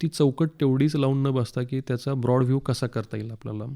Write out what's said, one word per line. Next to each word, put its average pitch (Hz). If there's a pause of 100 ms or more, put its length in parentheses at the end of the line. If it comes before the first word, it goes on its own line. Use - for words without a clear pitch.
ती 165
चौकट 151
तेवढीच 143
लावून 135
न 139
बसता 127
की 131
त्याचा 135
ब्रॉड 123
व्ह्यू 131
कसा 127
करता 110
येईल 110
आपल्याला, 110 (100)